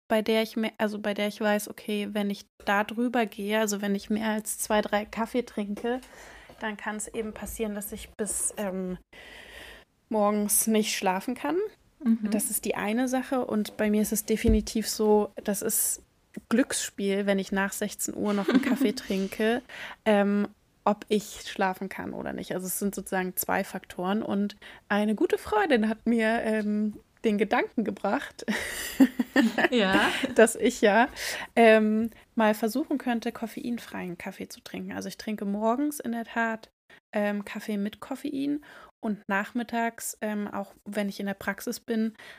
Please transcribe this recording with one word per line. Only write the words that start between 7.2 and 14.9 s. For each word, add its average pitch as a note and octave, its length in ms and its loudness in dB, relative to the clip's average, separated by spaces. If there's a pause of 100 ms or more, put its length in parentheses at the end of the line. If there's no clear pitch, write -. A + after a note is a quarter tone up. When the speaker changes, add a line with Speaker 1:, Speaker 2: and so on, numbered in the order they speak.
Speaker 1:
passieren, G#3+ 400 -6
dass G3+ 200 -8
ich - 240 -12
bis, - 400 -4
ähm, F#3 400 -4 (1120)
morgens G#3 580 2
nicht G#3+ 280 2
schlafen G3 400 0
kann. D4 220 -2 (460)
Speaker 2:
Mhm. A3+ 280 2
Speaker 1:
Das G#3 180 0
ist - 160 -4
die - 100 -2
eine A3 320 0
Sache. B3+ 380 0
Und G#3+ 320 -2
bei G#3 120 2
mir G#3 120 4
ist G#3 100 0
es G#3+ 140 -2
definitiv A3 600 2
so, G#3+ 440 4 (120)